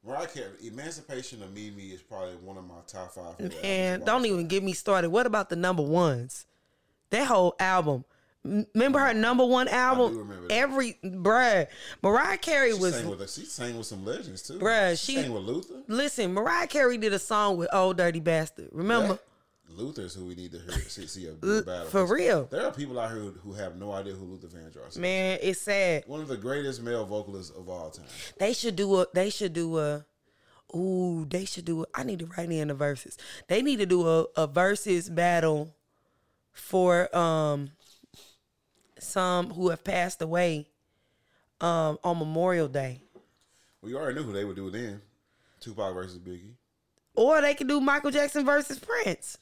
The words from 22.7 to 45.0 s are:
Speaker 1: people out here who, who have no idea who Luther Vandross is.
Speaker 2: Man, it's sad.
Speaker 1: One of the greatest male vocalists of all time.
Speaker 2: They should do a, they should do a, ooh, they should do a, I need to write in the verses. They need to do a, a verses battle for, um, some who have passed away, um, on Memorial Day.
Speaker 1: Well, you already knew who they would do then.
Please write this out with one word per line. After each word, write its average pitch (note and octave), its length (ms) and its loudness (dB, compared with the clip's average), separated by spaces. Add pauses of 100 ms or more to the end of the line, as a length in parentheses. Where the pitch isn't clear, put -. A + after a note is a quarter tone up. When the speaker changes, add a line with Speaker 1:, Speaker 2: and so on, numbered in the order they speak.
Speaker 1:
people B2+ 260 -6
out A2+ 140 -2
here A2 80 -8
who, G2+ 100 -8
who F#2 240 -16
have F#2+ 220 -10
no G2+ 160 -8
idea G2 220 -8
who F#2+ 100 -14
Luther F2+ 240 -16
Vandross D#2+ 420 -18
is. - 80 -12
Speaker 2:
Man, F#3 420 0
it's F#3 200 -2
sad. F#3+ 460 0
Speaker 1:
One D3 140 -10
of D3 80 -10
the B2+ 80 -6
greatest C3 460 -4
male A#2 240 -4
vocalists G2 500 -8
of F2+ 120 -16
all E2+ 220 -10
time. D#2+ 140 -18 (340)
Speaker 2:
They G#3 140 0
should A#3 240 -4
do G3 240 4
a, F#3 140 4
they F#3+ 160 2
should G3 220 -4
do E3 260 -2
a, D3 260 -2 (720)
ooh, F3+ 540 0
they F#3 140 -2
should F3+ 200 -10
do E3 200 -2
a, - 100 -10
I C4 80 -4
need G#3+ 160 -4
to E3 80 -8
write E3+ 240 -6
in D#3 180 0
the C#3+ 60 -2
verses. C#3+ 420 -4 (320)
They G#3+ 140 4
need C4+ 160 2
to G3+ 80 2
do F3 200 4
a, D#3+ 200 6 (100)
a D#3+ 100 4
verses F3+ 600 2
battle D#3+ 640 2 (800)
for, F3+ 640 4
um, D3+ 540 2 (1300)
some F3+ 520 0
who F3 200 0
have E3 140 -6
passed F#3 380 -2
away, D#3+ 440 0 (920)
um, D#3+ 440 0
on F3 140 2
Memorial E3 500 0
Day. C3 320 -4 (840)
Speaker 1:
Well, G#2 80 -12
you C3 80 -6
already C#3+ 200 -2
knew D3+ 60 -6
who A2 80 -6
they G2 120 -2
would F#2+ 120 -6
do F#2+ 140 -8
then. G#2 300 -8 (600)